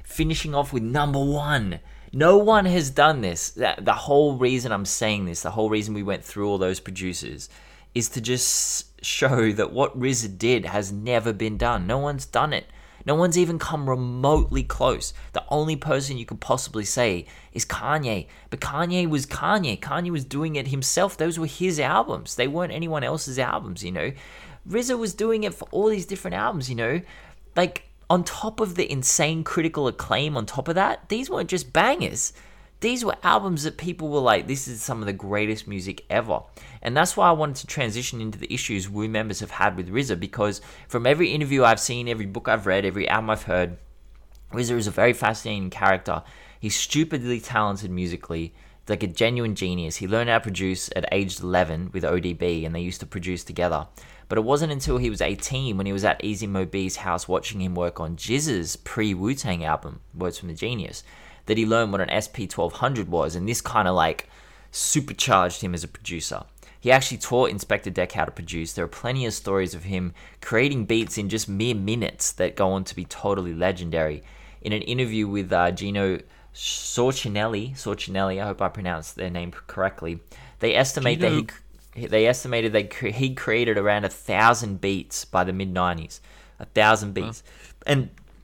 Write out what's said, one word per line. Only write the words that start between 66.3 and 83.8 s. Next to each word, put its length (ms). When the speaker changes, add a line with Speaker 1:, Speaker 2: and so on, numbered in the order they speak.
Speaker 1:
He 140
actually 240
taught 340
Inspector 400
Deck 220
how 120
to 60
produce. 420
There 120
are 20
plenty 380
of 80
stories 420
of 80
him 300
creating 440
beats 320
in 120
just 200
mere 260
minutes 560
that 240
go 160
on 140
to 100
be 100
totally 480
legendary. 720
In 100
an 120
interview 440
with, 240
uh, 200
Gino 480
Sorcinelli, 1200
Sorcinelli, 640
I 60
hope 140
I 80
pronounced 460
their 140
name 220
correctly, 680
they 160
estimate 440
that 120
he 100
Speaker 2:
Gino. 60
Speaker 1:
cr-, 600
they 180
estimated 480
they 120
cre-, 220
he 280
created 420
around 280